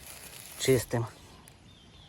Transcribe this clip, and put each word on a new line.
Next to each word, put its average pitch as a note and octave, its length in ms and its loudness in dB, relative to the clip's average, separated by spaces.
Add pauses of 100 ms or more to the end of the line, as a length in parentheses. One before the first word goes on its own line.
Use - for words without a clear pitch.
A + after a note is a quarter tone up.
(600)
чистим. A#2+ 460 6 (1040)